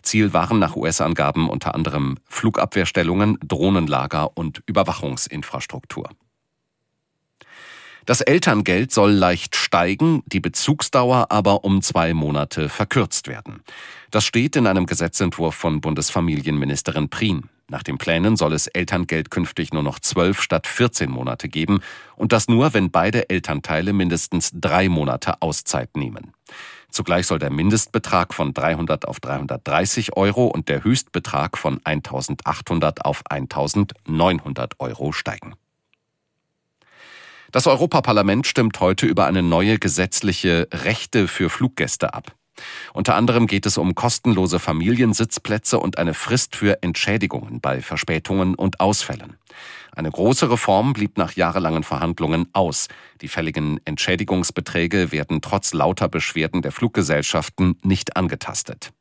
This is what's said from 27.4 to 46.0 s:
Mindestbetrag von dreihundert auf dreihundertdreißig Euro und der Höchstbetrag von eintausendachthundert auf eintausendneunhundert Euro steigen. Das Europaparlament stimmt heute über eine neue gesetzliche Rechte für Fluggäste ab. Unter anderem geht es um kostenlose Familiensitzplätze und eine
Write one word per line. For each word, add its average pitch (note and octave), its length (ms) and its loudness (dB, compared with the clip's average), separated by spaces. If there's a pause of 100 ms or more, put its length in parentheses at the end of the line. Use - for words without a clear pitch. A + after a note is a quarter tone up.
Mindestbetrag G2 840 0
von C#2+ 200 -2
dreihundert D#2+ 520 -2
auf - 140 -10
dreihundertdreißig C#2+ 960 -2
Euro G2+ 320 2
und - 220 -2
der C#2+ 160 -2
Höchstbetrag - 720 -2
von C#2+ 260 -4
eintausendachthundert D2 1200 -2
auf - 260 -2
eintausendneunhundert D2 1500 -2
Euro C2 320 -6
steigen. - 440 -10 (2000)
Das - 160 4
Europaparlament B2 800 4
stimmt A2+ 320 2
heute F#2+ 260 4
über G2+ 200 4
eine F2+ 180 2
neue F#2 340 4
gesetzliche F2+ 920 0
Rechte G2 560 0
für F2 220 -2
Fluggäste - 640 -2
ab. - 180 -12 (600)
Unter - 220 0
anderem A#2 320 4
geht G2 220 0
es G2+ 100 0
um F2 160 0
kostenlose F#2 640 0
Familiensitzplätze G#2+ 1200 0
und - 220 -2
eine E2 160 0